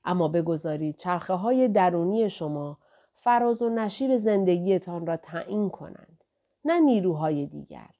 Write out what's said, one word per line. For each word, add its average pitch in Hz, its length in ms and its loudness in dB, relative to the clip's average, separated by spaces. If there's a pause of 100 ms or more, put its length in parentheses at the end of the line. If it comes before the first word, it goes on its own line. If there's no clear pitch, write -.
اما 175 220 2
بگذارید 156 680 -2
چرخه‌های 185 680 0
درونی 190 600 2
شما 147 480 -8 (360)
فراز 240 480 2
و 233 80 0
نشیب 226 480 0
زندگیتان 180 880 0
را 165 120 -2
تعیین 185 520 -6
کنند، - 540 -18 (420)
نه 339 140 2
نیروهای 160 680 2
دیگر 139 440 -16 (100)